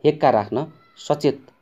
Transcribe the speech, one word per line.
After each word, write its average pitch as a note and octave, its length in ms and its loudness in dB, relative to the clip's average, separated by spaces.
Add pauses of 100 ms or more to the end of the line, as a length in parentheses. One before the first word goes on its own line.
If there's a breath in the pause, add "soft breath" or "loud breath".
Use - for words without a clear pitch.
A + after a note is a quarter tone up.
हेक्का D3+ 240 2
राख्न A2+ 380 0 (400)
सचेत D3 400 -2 (140)